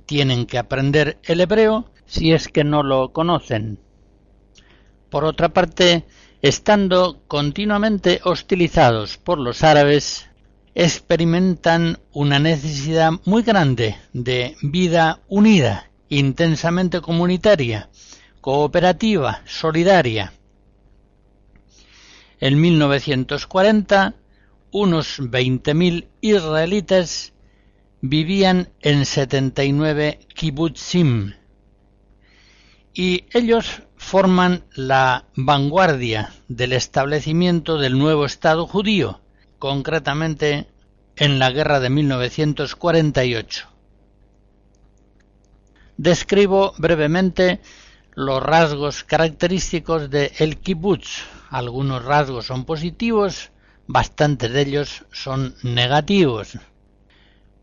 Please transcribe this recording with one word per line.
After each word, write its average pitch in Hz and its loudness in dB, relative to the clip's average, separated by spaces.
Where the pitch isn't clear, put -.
tienen 131 -2
que - -8
aprender 139 0
el 170 0
hebreo 220 2
si 160 0
es - 0
que 151 0
no 147 2
lo 131 0
conocen. 127 -4
Por 147 -2
otra 165 -2
parte, 175 2
estando 180 2
continuamente 196 0
hostilizados 156 0
por 175 -4
los 120 -4
árabes, 147 2
experimentan 170 0
una 143 0
necesidad 156 0
muy 214 2
grande 135 0
de 127 -4
vida 165 0
unida, 196 4
intensamente 165 0
comunitaria, 170 0
cooperativa, 156 0
solidaria. 156 0
En 139 2
mil 165 6
novecientos 139 0
cuarenta, 196 2
unos 180 0
veinte 127 -2
mil 170 0
israelitas 180 0
vivían 180 0
en 143 2
setenta 135 -2
y 139 0
nueve 151 -2
kibutzim, 147 -2
y 180 -2
ellos 233 0
forman 180 2
la 131 0
vanguardia 139 0
del 127 -4
establecimiento 151 -2
del 131 0
nuevo 147 2
Estado 160 -2
judío, 190 -2
concretamente 147 -4
en 143 0
la 131 2
guerra 147 0
de 127 -2
mil 147 0
novecientos 135 -4
cuarenta 156 0
y 123 -2
ocho. - -10
Describo 196 2
brevemente 175 0
los 135 -4
rasgos 147 0
característicos 160 -2
de 143 -2
el 156 0
kibutz. 180 -4
Algunos 127 -4
rasgos 135 -2
son 131 -8
positivos, 175 -4
bastantes 131 0
de 139 0
ellos 139 -4
son 131 -8
negativos. 123 0